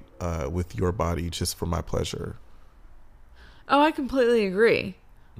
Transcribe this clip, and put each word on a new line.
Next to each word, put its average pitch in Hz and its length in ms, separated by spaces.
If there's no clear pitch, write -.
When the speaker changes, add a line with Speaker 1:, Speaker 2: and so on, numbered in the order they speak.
Speaker 1:
uh, 82 280
with 87 280
your 90 160
body 85 360
just - 280
for 85 80
my 85 160
pleasure. - 560
Speaker 2:
Oh, 277 140
I 311 100
completely 240 540
agree. 185 500